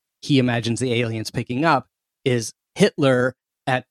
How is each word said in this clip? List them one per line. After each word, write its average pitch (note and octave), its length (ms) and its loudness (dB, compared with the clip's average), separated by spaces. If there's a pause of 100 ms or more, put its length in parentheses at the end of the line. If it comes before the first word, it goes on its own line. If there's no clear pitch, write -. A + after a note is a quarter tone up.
(220)
he C#3+ 180 2
imagines A#2 400 0
the B2 140 -2
aliens A2+ 380 -4
picking B2 340 -4
up C#3+ 220 0 (360)
is A#2+ 300 -2 (220)
Hitler C3 600 2 (320)
at B2+ 240 -2